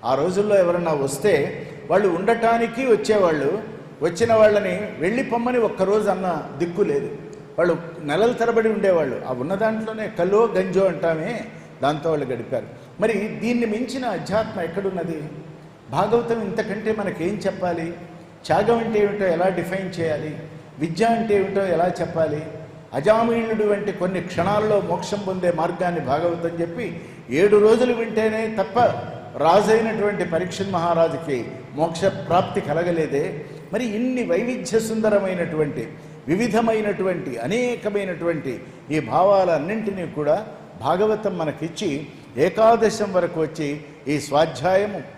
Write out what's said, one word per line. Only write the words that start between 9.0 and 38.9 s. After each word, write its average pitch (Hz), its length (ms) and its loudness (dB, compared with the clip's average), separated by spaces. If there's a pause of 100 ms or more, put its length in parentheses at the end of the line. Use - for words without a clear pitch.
ఆ 127 60 -4
ఉన్న 139 220 -2
దాంట్లోనే 220 640 -2
కల్లో 202 260 4
గంజో 190 400 2
అంటామే, 170 600 0 (380)
దాంతో 151 260 0
వాళ్ళు 147 160 0
గడిపారు. 117 420 -4 (320)
మరి 220 140 2
దీన్ని 220 520 -2
మించిన 247 400 -4
అధ్యాత్మ 202 560 -2
ఎక్కడున్నది? 170 680 -4 (640)
భాగవతం 226 500 0
ఇంతకంటే 214 580 -4
మనకేం 190 360 -4
చెప్పాలి? 170 580 -4 (520)
త్యాగం 214 320 4
అంటే 220 260 2
ఏమిటో 202 220 0
ఎలా 175 220 2
డిఫైన్ 185 520 -4
చేయాలి? 151 400 -4 (400)
విద్య 165 260 0
అంటే 220 300 2
ఏమిటో 196 300 2
ఎలా 175 260 2 (100)
చెప్పాలి? 151 460 -2 (500)
అజామిళుడు 220 760 2
వంటి 196 200 0
కొన్ని 180 380 -2
క్షణాల్లో 208 500 2 (100)
మోక్షం 202 380 -4
పొందే 180 240 0
మార్గాన్ని 175 500 0
భాగవతం 165 600 0
చెప్పి, 175 260 -4 (520)
ఏడు 202 180 6 (100)
రోజులు 240 260 6
వింటేనే 220 480 0 (180)
తప్ప 196 200 0 (640)
రాజైనటువంటి 208 800 4 (100)
పరీక్షిత్ 185 420 -2
మహారాజుకి 165 640 2 (420)
మోక్ష 170 220 0 (260)
ప్రాప్తి 185 340 2
కలగలేదే. 160 600 0 (500)
మరి 240 120 -2 (120)
ఇన్ని 254 340 0
వైవిధ్య 220 480 0
సుందరమైనటువంటి, 185 1040 0 (440)
వివిధమైనటువంటి, 202 1080 0
అనేకమైనటువంటి 175 1160 -2 (380)